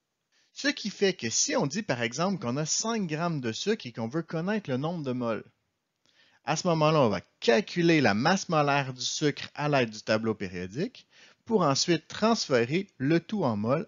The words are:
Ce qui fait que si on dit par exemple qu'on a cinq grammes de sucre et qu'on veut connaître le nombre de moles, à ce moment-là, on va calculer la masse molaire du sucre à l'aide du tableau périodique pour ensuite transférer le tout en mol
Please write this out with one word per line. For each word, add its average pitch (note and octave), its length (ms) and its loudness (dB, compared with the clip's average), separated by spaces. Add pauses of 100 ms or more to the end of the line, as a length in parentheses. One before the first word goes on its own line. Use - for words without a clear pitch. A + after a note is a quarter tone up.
(520)
Ce - 160 -2
qui - 220 -4
fait F#3+ 240 0
que - 140 -6
si C#4+ 280 -2
on F#3+ 100 0
dit D#3+ 160 -4
par B2+ 180 -2
exemple C#3+ 400 -2
qu'on A#2+ 180 -4
a D#3 80 -4
cinq A3 420 -2
grammes D#3 320 -2
de B2 100 -2
sucre G3 380 -4
et A#2 40 -14
qu'on A2+ 140 -6
veut D3 160 -4
connaître F3+ 480 -4
le B2+ 60 0
nombre D#3+ 260 -4
de C#3 80 -4
moles, A#2+ 340 -4 (1000)
à D3 100 0
ce D#3+ 140 -2
moment-là, D#3 320 4
on B2 80 6
va F#2 140 0 (180)
calculer E3+ 600 4
la A2 140 6
masse D#3+ 340 2
molaire C#3+ 460 2
du B2 100 -12
sucre - 520 -2
à D3 120 -2
l'aide C3 220 2
du G#2+ 120 -14
tableau A2 340 0
périodique F#2+ 720 -8 (440)
pour G3 120 4
ensuite D3+ 440 0
transférer E3+ 880 0
le D#3 240 2
tout G3 240 -6
en A2+ 140 0
mol A#2+ 300 0